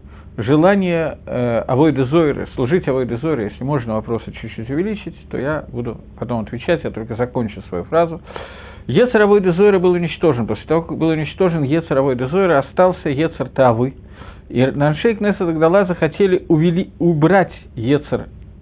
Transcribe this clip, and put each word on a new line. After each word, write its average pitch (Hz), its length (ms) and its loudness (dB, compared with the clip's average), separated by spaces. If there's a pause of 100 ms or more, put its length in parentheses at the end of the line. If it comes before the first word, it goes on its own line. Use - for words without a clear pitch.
(420)
желание, 165 840 2
э, 120 400 -2
авойды 135 400 2
Зойры, 143 480 0
служить 139 340 -2
авойды 127 300 -2
Зойры, 135 260 -4
если 104 200 -10
можно 123 300 -4
вопросы 110 380 -6
чуть-чуть 113 380 -12
увеличить, 190 460 -6 (140)
то - 80 -8
я 143 300 -4
буду 120 300 -8 (200)
потом 117 220 -6
отвечать, 120 440 -4
я 131 60 -6
только 113 260 -10
закончу 190 520 -4
свою - 160 -6
фразу. 165 360 -2 (640)
Ецер 220 360 4
авойды 202 300 4
Зойры 196 260 4
был 180 140 2
уничтожен. 156 540 0
После 101 200 -6
того, 160 160 0
как 165 160 -8
был 160 100 0
уничтожен 160 540 0
Ецер 147 360 0
авойды 131 300 0
Зойры, 180 260 2
остался 175 540 2
Ецер 143 400 -2
Тавы. 127 460 2 (540)
И 120 120 -2
Аншей 151 540 2
Кнесет 208 280 0
Агдала 165 420 4
захотели 180 640 0
увели-, 170 500 2
убрать 170 540 2 (240)
Ецер, 127 500 -2 (360)